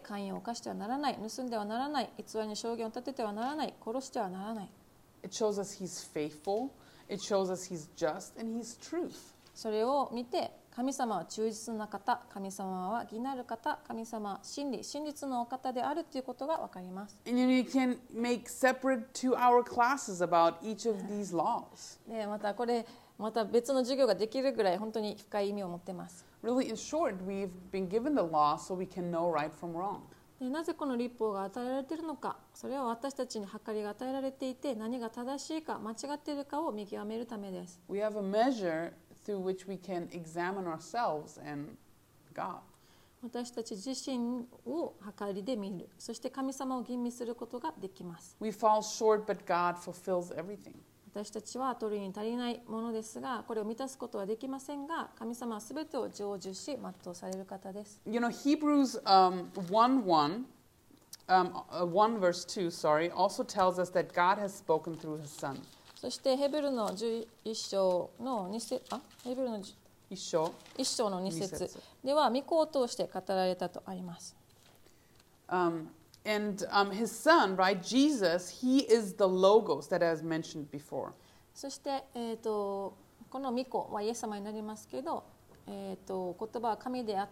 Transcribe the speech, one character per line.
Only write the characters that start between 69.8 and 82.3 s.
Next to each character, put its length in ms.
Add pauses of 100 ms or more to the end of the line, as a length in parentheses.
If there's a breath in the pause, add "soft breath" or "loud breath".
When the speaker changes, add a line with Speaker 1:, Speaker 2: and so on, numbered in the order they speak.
Speaker 2:
一 100
章。 320 (240)
Speaker 1:
一 100
章 220
の 100
二 120
節 240
Speaker 2:
二 120
節。 120 (240 loud breath)
Speaker 1:
で 100
は、 160
御 140
子 160
を 80
通 200
し 80
て 160
語 80 (100)
ら 160
れ 100
た 120
と 200
あ 80
り 80
ま 160
す。 160 (1120 soft breath)
Speaker 2:
Um, 400 (360)
and, 460
um, 220
his 160
son, 480
right, 260
Jesus, 800
he 320
is 220
the 120
logos 640
that 160
I 60
was 120
mentioned 460
before. 440 (420 soft breath)
Speaker 1:
そ 120
し 120
て、 240 (100)
え 200